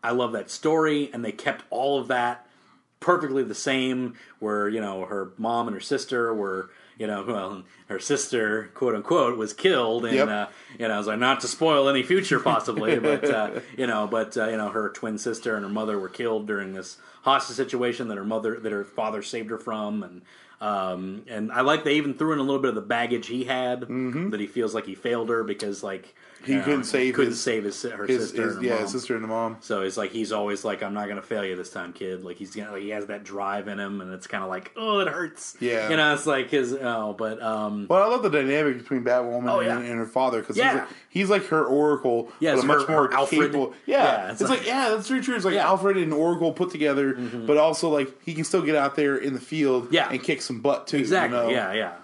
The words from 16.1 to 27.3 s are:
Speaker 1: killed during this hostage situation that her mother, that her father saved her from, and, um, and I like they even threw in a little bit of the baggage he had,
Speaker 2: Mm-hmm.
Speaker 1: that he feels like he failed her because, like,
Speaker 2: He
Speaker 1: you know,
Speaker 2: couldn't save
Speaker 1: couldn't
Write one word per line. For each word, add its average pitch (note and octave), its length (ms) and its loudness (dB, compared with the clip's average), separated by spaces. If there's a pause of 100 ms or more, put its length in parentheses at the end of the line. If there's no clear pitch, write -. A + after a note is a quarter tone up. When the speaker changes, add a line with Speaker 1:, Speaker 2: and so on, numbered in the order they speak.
Speaker 1:
killed A2 360 -2
during G2 280 -4
this F#2 240 -12 (240)
hostage C3+ 340 2
situation B2 520 -2
that G#2 100 -4
her G2 60 -6
mother, A2 360 -2
that A2 100 -4
her G2+ 140 -4
father G#2+ 380 -4
saved A2+ 280 -8
her A2 80 -6
from, G#2+ 460 -4
and, F2+ 180 -16 (380)
um, F#2+ 680 -4
and A2 220 -6
I B2 120 0
like D3+ 200 4
they D3 120 2
even C#3+ 200 2
threw D#3+ 180 0
in D3 60 2
a C3+ 40 0
little C3+ 180 2
bit C3 80 4
of A2+ 80 0
the G#2 60 -2
baggage A#2 440 0
he B2 180 -4
had, B2+ 380 -2
Speaker 2:
Mm-hmm. B2+ 480 -4
Speaker 1:
that G#3+ 80 -4
he G#2 80 -4
feels A2 280 -2
like G#2+ 120 -2
he F#2+ 80 -10
failed A#2 340 -2
her A#2 140 2
because, G2+ 400 -6
like, G2 320 -10 (300)
Speaker 2:
He C3+ 80 0
Speaker 1:
you C3+ 60 4
know, C3 60 0
Speaker 2:
couldn't C#3 200 2
save B2+ 300 2
Speaker 1:
couldn't A#2+ 180 4